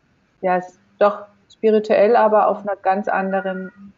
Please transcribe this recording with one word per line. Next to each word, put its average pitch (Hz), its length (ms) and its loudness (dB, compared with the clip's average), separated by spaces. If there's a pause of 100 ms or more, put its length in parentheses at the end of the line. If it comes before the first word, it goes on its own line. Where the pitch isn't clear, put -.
(400)
ja, 185 160 0
s-, 180 220 -8 (200)
doch 202 280 0 (260)
spirituell, 214 640 2
aber 214 320 2
auf 202 140 -4
einer 202 140 -8
ganz 190 320 -4
anderen 190 640 -4 (280)